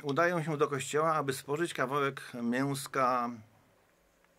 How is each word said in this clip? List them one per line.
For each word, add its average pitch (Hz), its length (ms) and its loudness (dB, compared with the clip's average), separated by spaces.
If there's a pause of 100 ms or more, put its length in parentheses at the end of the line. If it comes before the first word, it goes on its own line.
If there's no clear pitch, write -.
udają 165 400 2
się 151 140 -2
do 143 100 4
kościoła, 147 460 0
aby 143 200 0
spożyć 151 400 -2
kawałek 139 480 0 (120)
mięska, 127 960 0 (1080)